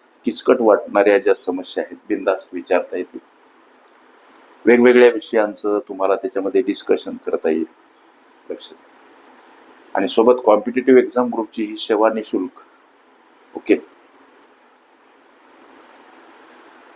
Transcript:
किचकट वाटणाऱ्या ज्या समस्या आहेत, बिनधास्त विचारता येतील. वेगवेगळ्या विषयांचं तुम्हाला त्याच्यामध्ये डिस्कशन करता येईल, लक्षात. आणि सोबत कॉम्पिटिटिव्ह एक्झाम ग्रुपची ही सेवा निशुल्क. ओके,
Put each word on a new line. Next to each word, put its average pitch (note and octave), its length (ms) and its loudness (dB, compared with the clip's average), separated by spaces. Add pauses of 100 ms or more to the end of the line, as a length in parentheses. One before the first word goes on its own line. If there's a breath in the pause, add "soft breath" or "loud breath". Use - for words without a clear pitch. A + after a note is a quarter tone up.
(260)
किचकट B2 360 0
वाटणाऱ्या G2+ 560 2
ज्या G2 180 0
समस्या F2+ 480 -8
आहेत, F2 140 -18 (100)
बिनधास्त G2 460 -4
विचारता F2+ 440 -4
येतील. - 220 -10 (1500)
वेगवेगळ्या B2 440 8
विषयांचं G#2+ 800 -2
तुम्हाला F#2+ 280 -2
त्याच्यामध्ये F#2+ 460 -4
डिस्कशन F#2 540 -4 (100)
करता F2+ 240 -4
येईल, D#2+ 160 -2 (840)
लक्षात. - 260 -16 (1200)
आणि G2 120 -2
सोबत B2 380 4
कॉम्पिटिटिव्ह B2 560 2
एक्झाम B2 260 -2
ग्रुपची A2+ 360 -8
ही G#2+ 120 -8
सेवा A2 340 0
निशुल्क. G#2+ 500 -8 (960)
ओके, - 200 -2 (3250)